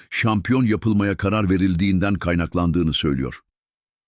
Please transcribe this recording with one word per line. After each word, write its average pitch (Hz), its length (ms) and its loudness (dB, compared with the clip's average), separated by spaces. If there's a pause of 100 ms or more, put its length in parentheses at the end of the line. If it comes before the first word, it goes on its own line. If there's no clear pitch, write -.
şampiyon 117 540 0
yapılmaya 101 540 0
karar 101 320 -2
verildiğinden 95 640 2
kaynaklandığını 85 800 0
söylüyor. 65 460 -2 (680)